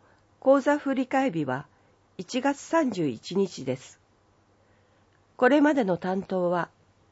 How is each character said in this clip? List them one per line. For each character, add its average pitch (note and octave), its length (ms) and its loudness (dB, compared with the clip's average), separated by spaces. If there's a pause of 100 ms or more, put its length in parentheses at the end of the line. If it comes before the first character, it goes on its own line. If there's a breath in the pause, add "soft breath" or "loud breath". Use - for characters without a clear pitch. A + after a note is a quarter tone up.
(380 soft breath)
口 C4+ 220 4
座 C#4+ 180 2
振 C#4 120 -4
替 C4 420 -2
日 D#3+ 100 -2
は C3 240 -6 (500 soft breath)
一 A#3+ 240 -6
月 C#4 200 -2
三 D#4+ 300 0
十 F3 160 -2
一 B2 280 -6
日 F#3+ 300 -2
で B2+ 100 -4
す。 - 240 -18 (1400 soft breath)
こ B3 140 4
れ D4 100 6
ま D4+ 140 4
で C#4 100 0
の F#3 140 0
担 F#3 260 -4
当 F3+ 260 -2
は E3+ 200 -2 (420)